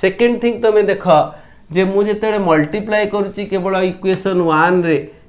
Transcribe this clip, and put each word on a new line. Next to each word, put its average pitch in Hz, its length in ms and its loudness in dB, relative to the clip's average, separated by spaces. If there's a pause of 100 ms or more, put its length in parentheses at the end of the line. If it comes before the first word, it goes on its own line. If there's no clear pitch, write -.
ସେକେଣ୍ଡ 233 400 2
ଥିଙ୍ଗ, 233 220 0
ତମେ 214 180 4 (100)
ଦେଖ 190 140 -4 (680)
ଯେ 180 80 2 (100)
ମୁଁ 196 160 0
ଯେତେବେଳେ 214 320 -2 (100)
ମଲ୍ଟିପ୍ଲାଏ 208 640 0
କରୁଛି 202 280 -4 (100)
କେବଳ 190 220 -2 (180)
ଇକ୍ୱେସନ୍ 185 500 -2 (100)
ୱାନ୍ରେ 170 460 2 (320)